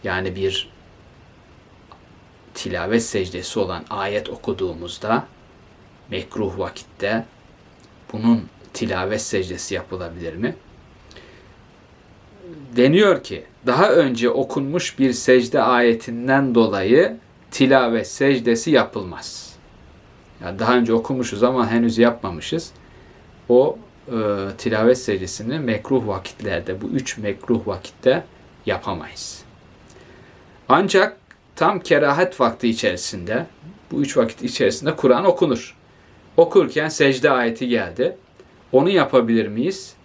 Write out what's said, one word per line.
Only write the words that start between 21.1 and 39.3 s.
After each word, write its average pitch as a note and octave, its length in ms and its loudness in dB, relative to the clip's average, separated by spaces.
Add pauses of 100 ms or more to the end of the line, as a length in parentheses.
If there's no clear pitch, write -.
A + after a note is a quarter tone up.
ama B2 280 2
henüz A#2 260 2
yapmamışız. A#2 760 0 (760)
O, B2+ 280 4 (300)
e, G#2 400 -2 (100)
tilavet A2+ 400 2
secdesini A2 640 -6
mekruh A#2 480 -2
vakitlerde, F#2+ 720 -6
bu G2+ 60 -8
üç - 300 -6
mekruh A2 500 -4
vakitte B2+ 560 0 (420)
yapamayız. - 800 -8 (1300)
Ancak F#3+ 480 4 (380)
tam F3+ 240 0
kerahet D3+ 600 2
vakti A#2+ 300 0
içerisinde, G#2 760 -4 (460)
bu D#3 100 -2
üç C#3 160 -2
vakit A2+ 260 0
içerisinde A#2+ 520 -2
Kur'an D3+ 300 2
okunur. F3 500 2 (600)
Okurken D#3+ 520 4
secde C#3 400 2
ayeti B2 380 0
geldi. A#2 500 -2 (540)
Onu C#3+ 180 4
yapabilir A#2+ 580 2